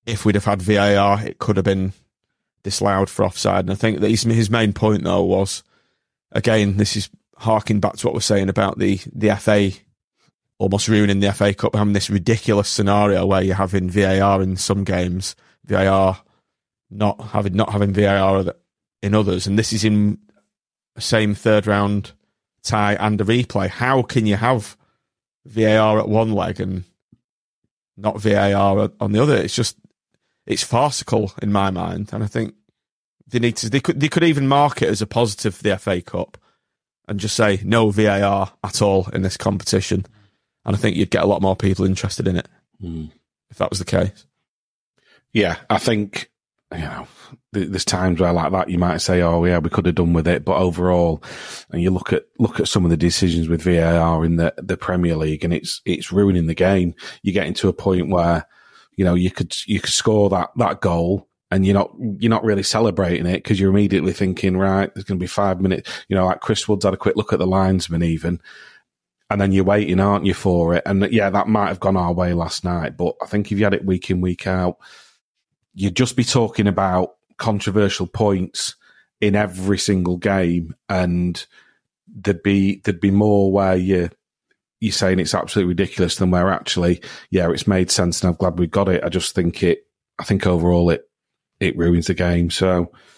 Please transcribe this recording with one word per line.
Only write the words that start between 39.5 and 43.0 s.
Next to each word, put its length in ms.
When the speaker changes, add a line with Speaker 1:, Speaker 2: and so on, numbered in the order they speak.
Speaker 1:
And 120
I 20
think 180
you'd 140
get 120
a 40
lot 160
more 140
people 300
interested 420
in 80
it 120
Speaker 2:
Hmm. 260